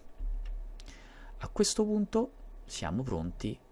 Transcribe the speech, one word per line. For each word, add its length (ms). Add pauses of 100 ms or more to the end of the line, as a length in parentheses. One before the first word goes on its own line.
(1400)
A 100
questo 360
punto 480 (320)
siamo 380
pronti 560 (140)